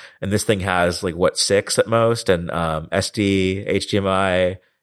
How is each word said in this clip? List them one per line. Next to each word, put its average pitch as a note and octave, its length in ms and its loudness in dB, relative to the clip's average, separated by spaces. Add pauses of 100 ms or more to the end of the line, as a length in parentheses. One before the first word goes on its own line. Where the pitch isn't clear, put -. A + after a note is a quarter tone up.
(220)
and F#2+ 100 -4
this G2+ 120 0
thing G#2+ 160 0
has, F2+ 420 0
like, F2 140 -4
what, F2+ 240 0
six - 400 0
at - 80 2
most, A2+ 420 0
and, E2+ 220 0
um, D#2+ 400 -4
S F#2 180 0
D, G2 560 0
H F#2+ 240 -2
D G#2+ 80 0
M G2 100 0
I, F#2+ 520 0 (240)